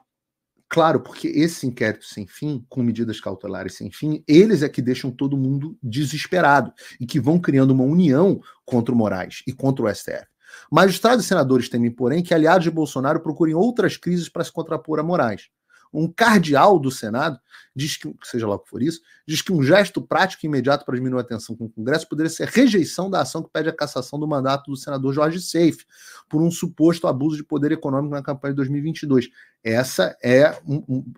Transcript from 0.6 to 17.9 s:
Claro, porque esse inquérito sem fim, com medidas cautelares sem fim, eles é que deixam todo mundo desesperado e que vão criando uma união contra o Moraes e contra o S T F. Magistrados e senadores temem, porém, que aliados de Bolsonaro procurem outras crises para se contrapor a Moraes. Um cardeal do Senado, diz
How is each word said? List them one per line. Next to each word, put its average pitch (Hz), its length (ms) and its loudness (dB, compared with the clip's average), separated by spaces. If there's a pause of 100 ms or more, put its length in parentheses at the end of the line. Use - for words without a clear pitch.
Claro, 160 320 4
porque - 280 -10
esse 160 380 -2
inquérito 110 400 -4
sem 104 200 -12
fim, 147 400 -8
com - 160 -6
medidas 113 380 -2
cautelares 95 540 -10
sem 107 160 -12
fim, 151 360 -6
eles 170 360 6
é 143 80 0
que - 100 -4
deixam 127 300 -2
todo 139 260 -4
mundo 139 460 -4
desesperado 143 880 0 (260)
e 120 60 -6
que 131 160 -2
vão 151 180 2
criando 135 340 4
uma 131 120 4
união 160 560 4 (240)
contra 120 300 0
o - 20 2
Moraes 98 500 -2
e 131 60 -8
contra 131 320 -2
o 110 40 0
S 98 140 -4
T - 100 -10
F. - 140 -10 (440)
Magistrados 190 560 4
e - 20 -10
senadores 131 400 2
temem, 120 220 0
porém, 127 320 -2
que 175 100 -4
aliados 165 320 4
de 165 60 0
Bolsonaro 156 500 -2
procurem 160 340 -2
outras 202 440 0
crises 175 320 -4
para 170 140 -6
se - 80 -10
contrapor 156 460 -6
a 151 40 -2
Moraes. 147 480 -2 (440)
Um 165 160 -2
cardeal 170 680 4
do 135 120 -2
Senado, 131 480 -4 (380)
diz 139 220 -6